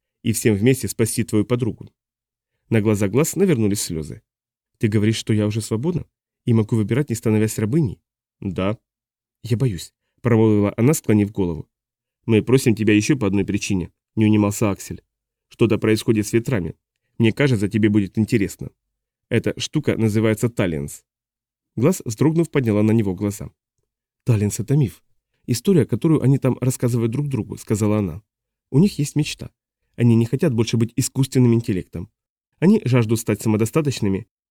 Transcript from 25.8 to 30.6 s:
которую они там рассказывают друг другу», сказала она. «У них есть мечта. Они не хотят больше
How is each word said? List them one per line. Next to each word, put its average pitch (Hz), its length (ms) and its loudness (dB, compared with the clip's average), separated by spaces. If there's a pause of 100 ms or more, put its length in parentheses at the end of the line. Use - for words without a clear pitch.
которую 151 360 0
они 135 160 4
там 127 220 -2
рассказывают 120 520 -2
друг 147 160 -4
другу», 120 280 -6
сказала 107 420 0
она. 92 240 -6 (480)
«У 131 80 2
них 202 200 4
есть 143 180 -4
мечта. - 340 -4 (460)
Они 117 180 4
не 113 120 4
хотят 120 260 -2
больше 117 240 0